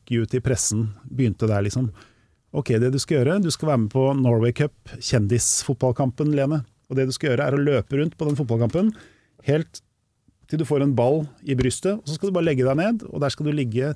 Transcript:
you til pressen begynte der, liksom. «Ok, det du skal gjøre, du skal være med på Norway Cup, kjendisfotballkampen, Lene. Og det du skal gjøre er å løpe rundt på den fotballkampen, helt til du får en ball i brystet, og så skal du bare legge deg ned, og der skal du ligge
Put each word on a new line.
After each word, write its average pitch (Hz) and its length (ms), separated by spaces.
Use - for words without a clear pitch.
you 117 160
til 123 160
pressen 113 460
begynte 117 360
der, 101 160
liksom. 120 260
«Ok, 147 180
det 123 100
du 135 60
skal 143 220
gjøre, 139 240
du 160 100
skal 156 160
være 127 140
med 104 100
på 131 100
Norway 120 400
Cup, 147 160
kjendisfotballkampen, 127 1400
Lene. 139 300
Og 131 80
det 135 80
du 131 80
skal 151 220
gjøre 143 100
er 131 120
å 143 40
løpe 139 380
rundt 160 180
på 160 80
den 147 140
fotballkampen, 120 500
helt 156 380
til 156 80
du 160 80
får 139 160
en 143 160
ball 143 300
i 139 80
brystet, 131 460
og - 100
så 254 80
skal 196 140
du 180 80
bare 165 100
legge 127 160
deg 135 140
ned, 214 320
og 143 100
der 139 80
skal 151 160
du 151 80
ligge 131 420